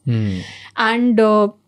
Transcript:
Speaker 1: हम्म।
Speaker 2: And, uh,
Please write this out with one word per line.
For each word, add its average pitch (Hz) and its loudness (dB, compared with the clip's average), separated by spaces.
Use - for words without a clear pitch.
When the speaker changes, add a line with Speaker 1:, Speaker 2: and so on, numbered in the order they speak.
Speaker 1:
हम्म। 127 -2
Speaker 2:
And, 220 4
uh, 214 2